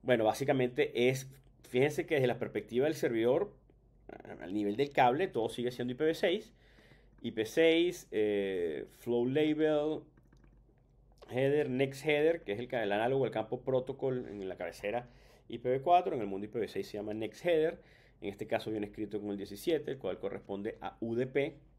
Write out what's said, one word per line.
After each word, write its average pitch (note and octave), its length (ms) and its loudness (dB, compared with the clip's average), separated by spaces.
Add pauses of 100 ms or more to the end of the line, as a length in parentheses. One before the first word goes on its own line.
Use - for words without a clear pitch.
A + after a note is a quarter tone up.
Bueno, A#2+ 220 4
básicamente B2+ 840 2
es, C3 240 -2 (300)
fíjense D3+ 420 2
que D#3+ 120 0
desde C3 100 4
la A#2 120 0
perspectiva A2+ 460 -2
del D#3 100 2
servidor, C3+ 640 0 (520)
a-, - 360 -16
al F2+ 80 -8
nivel G#2 240 -2
del C#3+ 140 -2
cable, C#3+ 380 4
todo A#2 200 0
sigue B2 240 -4
siendo B2 200 -6
I A#2+ 40 -8
P D3+ 80 -2
v D#3+ 100 2
seis. G3 380 0 (720)
I A#2 80 -4
P G#2+ 160 -2
seis, E3 640 4
eh, F#2+ 760 0 (120)
flow A#2+ 280 0
label, D3+ 760 2 (1300)
header, C#3 400 2
next C3+ 340 0
header, D#3 400 4
que G2+ 80 -4
es G#2 60 -2
el B2 100 -8
ca-, A#2+ 140 -2
el G2+ 100 0
análogo B2 320 2
del A2 80 -2
campo A2 300 -4
protocol C3 680 -2
en G2 200 -8
la F2 80 -8
cabecera G#2 520 -4 (400)
I A#2+ 100 -8
P B2 120 -2
v C3+ 120 2
cuatro, F3 320 4
en B2+ 60 -2
el G#2 60 -2
mundo G2 200 -6
I - 20 -12
P A#2+ 100 -6
v G2 100 -2
seis G2 200 -8
se G#2+ 100 -8
llama G#2 160 -6
next A2 300 -8
header, E3+ 360 2 (400)
en F#2+ 80 -6
este G#2+ 180 -8
caso A2 240 -2
viene G#2 160 -2
escrito G#2 340 -8
con G#2 100 -6
el G2+ 60 -4
diecisiete, C3+ 560 -4
el C3+ 60 -10
cual F2+ 200 -6
corresponde G2 640 -8
a - 200 -10
U A2+ 140 -4
D B2 120 0
P. C#3 300 -4 (220)